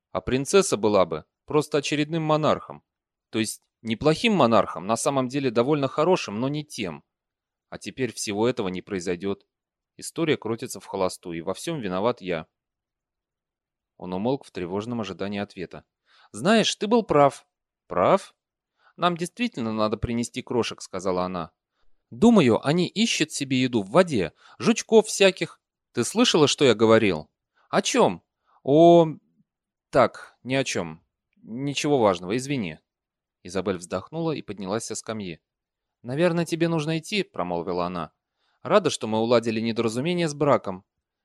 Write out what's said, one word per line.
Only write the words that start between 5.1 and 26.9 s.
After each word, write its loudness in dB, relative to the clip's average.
деле -4
довольно 0
хорошим, -2
но -2
не -6
тем. -10
А -14
теперь -8
всего -2
этого -4
не -6
произойдет. -6
История -4
крутится -8
в -20
холостую, -4
и -10
во -6
всем -8
виноват -2
я». -6
Он -12
умолк -4
в -20
тревожном -8
ожидании -8
ответа. -12
«Знаешь, 0
ты -6
был 2
прав». 2
«Прав?» 2
«Нам 0
действительно -4
надо 0
принести -4
крошек», -4
сказала -4
она. -8
«Думаю, 6
они 2
ищут -2
себе -2
еду 0
в -10
воде, 2
жучков 2
всяких. 0
Ты 0
слышала, 4
что 2
я 8
говорил?» 4